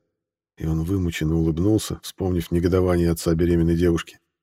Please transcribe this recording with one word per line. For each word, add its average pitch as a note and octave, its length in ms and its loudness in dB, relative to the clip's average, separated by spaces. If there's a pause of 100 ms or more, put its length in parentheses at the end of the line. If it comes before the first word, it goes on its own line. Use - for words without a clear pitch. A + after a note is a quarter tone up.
(560)
И D#2+ 100 -8
он D#2+ 180 -2
вымученно E2 520 -2
улыбнулся, E2+ 680 0
вспомнив F2+ 480 -4
негодование F2 600 2
отца E2+ 240 0
беременной E2+ 420 2
девушки. E2+ 440 0 (220)